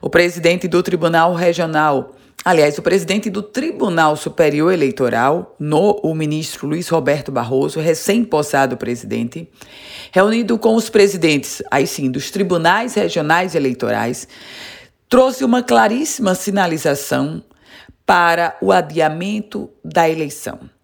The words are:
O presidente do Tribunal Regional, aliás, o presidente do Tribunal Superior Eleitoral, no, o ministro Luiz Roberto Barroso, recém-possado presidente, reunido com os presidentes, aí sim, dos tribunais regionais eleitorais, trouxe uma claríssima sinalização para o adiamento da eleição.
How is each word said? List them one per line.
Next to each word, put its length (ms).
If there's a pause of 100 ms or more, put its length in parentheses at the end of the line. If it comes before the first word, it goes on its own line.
O 80
presidente 560
do 160
Tribunal 520
Regional, 800 (280)
aliás, 320
o 60
presidente 480
do 120
Tribunal 760
Superior 540
Eleitoral, 880
no, 340 (100)
o 120
ministro 540
Luiz 200
Roberto 440
Barroso, 480
recém-possado 960
presidente, 720 (640)
reunido 460
com 160
os 160
presidentes, 800
aí 160
sim, 240
dos 200
tribunais 640
regionais 600
eleitorais, 760 (800)
trouxe 340
uma 200
claríssima 720
sinalização 1080 (600)
para 560
o 100
adiamento 1000 (120)
da 260
eleição. 520 (240)